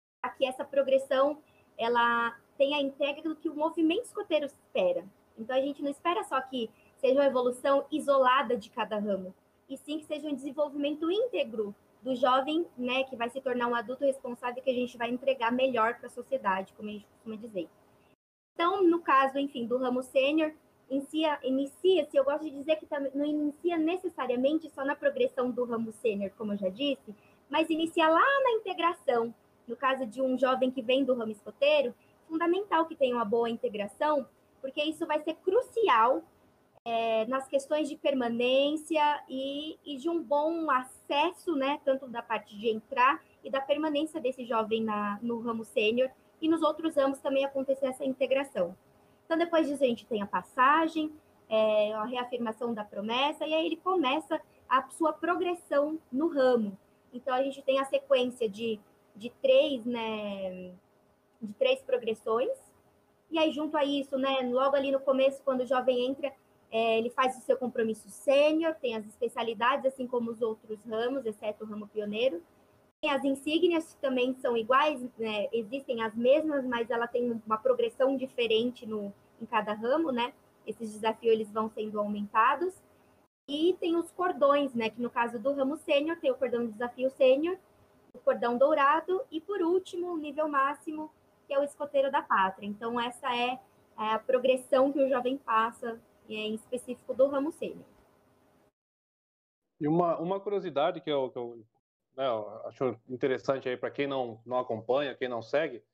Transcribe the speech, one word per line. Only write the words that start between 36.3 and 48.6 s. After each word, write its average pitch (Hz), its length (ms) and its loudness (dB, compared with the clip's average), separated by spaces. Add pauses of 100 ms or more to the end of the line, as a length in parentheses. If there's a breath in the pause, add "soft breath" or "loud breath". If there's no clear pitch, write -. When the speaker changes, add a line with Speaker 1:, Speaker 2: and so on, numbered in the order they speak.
Speaker 1:
é, 226 420 0
nas 262 200 -4
questões 302 400 0
de 302 80 -8
permanência 277 1300 0
e, 277 560 -8
e 285 100 -10
de 262 140 -4
um 339 120 0
bom 302 480 0
acesso, 294 840 -2
né, 277 300 -2
tanto 269 220 0
da 233 140 -10
parte 214 360 -8
de 220 120 -2
entrar 254 540 0 (180 soft breath)
e - 80 -14
da 269 120 -2
permanência 302 580 -2
desse 254 240 -4
jovem 226 400 -2
na, 208 380 -2
no 233 180 -4
ramo 226 240 -4
sênior, 240 460 0 (320 soft breath)
e 311 80 0
nos 320 120 2
outros 311 340 0
ramos 269 240 2
também 277 260 0
acontecer 269 400 -2
essa 262 180 -4
integração. 254 720 -2 (500 soft breath)